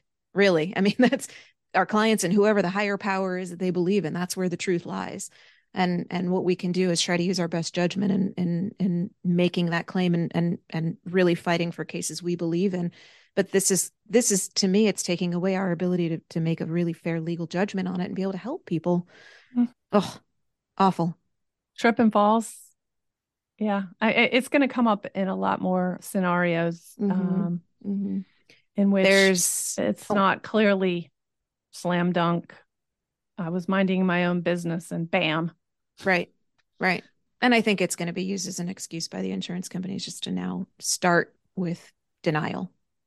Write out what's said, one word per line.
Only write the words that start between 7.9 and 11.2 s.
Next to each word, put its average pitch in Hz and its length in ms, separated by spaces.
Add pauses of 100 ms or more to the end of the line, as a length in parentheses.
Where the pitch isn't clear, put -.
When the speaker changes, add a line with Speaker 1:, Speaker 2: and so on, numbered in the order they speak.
Speaker 1:
in, 190 260
in, 175 420
in 175 300 (140)
making 175 440
that 170 180
claim 180 300
and, 170 180
and, 170 240 (140)
and 160 340
really 175 300